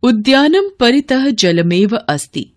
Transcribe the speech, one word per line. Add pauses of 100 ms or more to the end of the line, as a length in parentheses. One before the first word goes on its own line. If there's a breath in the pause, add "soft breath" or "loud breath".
"उद्यानं (120)
परितः
जलमेव
अस्ति।"